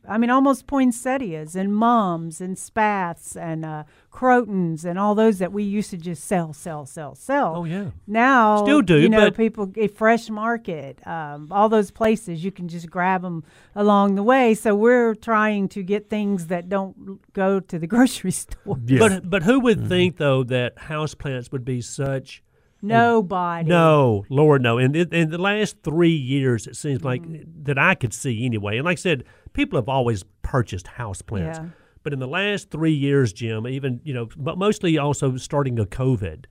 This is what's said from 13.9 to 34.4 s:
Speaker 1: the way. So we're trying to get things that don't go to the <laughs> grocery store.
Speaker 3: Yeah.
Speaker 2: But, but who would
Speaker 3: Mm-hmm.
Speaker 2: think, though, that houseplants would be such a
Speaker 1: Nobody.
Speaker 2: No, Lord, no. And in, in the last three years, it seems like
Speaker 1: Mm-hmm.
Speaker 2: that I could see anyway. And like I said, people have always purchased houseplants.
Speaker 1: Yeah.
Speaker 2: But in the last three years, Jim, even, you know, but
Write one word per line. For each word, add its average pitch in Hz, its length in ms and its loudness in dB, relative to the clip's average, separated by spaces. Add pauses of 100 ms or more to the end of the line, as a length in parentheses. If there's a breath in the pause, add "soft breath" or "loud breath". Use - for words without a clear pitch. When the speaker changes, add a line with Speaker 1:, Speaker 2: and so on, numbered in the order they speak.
Speaker 1:
the 202 80 -2
way. 247 300 6
So 214 200 0
we're 233 400 4
trying 214 540 0
to 202 160 -10
get 208 260 -4
things 202 380 -4
that 175 200 -6
don't 196 520 -8 (140)
go 196 260 0
to 175 180 -8
the 165 80 -6
<laughs> 175 80 -4
grocery 233 380 2
store. - 540 -8
Speaker 3:
Yeah. 127 120 6
Speaker 2:
But, 190 320 4
but 190 140 2
who 254 160 6
would 226 180 4
Speaker 3:
Mm-hmm. 110 100 -4
Speaker 2:
think, 180 280 2
though, 135 280 2
that 123 320 -2
houseplants 147 760 -8
would 131 120 -6
be 127 180 -4
such 135 600 -8 (400)
a 202 40 -8
Speaker 1:
Nobody. 190 800 2
Speaker 2:
No, 147 600 4
Lord, 139 340 4
no. 117 160 2
And 131 160 2
in, 165 180 0
in 170 180 2
the 170 80 -6
last 202 440 -2
three 165 320 2
years, 131 520 -2
it - 100 -16
seems 135 260 -4
like 131 200 -4
Speaker 1:
Mm-hmm. 160 420 -16
Speaker 2:
that 139 140 -2
I 175 160 4
could 113 200 -4
see 120 300 -4
anyway. 107 320 -4
And 131 80 -4
like 175 140 -2
I - 20 -12
said, 151 240 -2 (300 soft breath)
people 190 240 -2
have 110 100 -4
always 120 360 -2 (180)
purchased - 440 -4
houseplants. 117 720 -8
Speaker 1:
Yeah. 160 120 -12 (340 soft breath)
Speaker 2:
But 151 100 -6
in 139 80 -6
the 127 80 -8
last 196 420 -4
three 160 220 0
years, 139 400 2
Jim, 113 340 -8
even, 131 380 -6
you 147 100 -8
know, 117 220 -8
but 160 220 -8